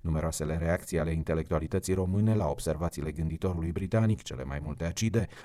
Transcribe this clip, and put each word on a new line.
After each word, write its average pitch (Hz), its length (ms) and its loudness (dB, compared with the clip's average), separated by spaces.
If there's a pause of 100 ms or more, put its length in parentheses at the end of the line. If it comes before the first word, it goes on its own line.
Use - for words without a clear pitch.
Numeroasele 80 560 0
reacții 82 420 0
ale 82 140 0
intelectualității 82 800 0
române 98 400 4
la 92 140 2
observațiile 78 640 -2
gânditorului 82 600 -2
britanic, 107 500 2
cele 65 220 -8
mai 69 200 -4
multe 76 200 -4
acide, 101 440 0 (160)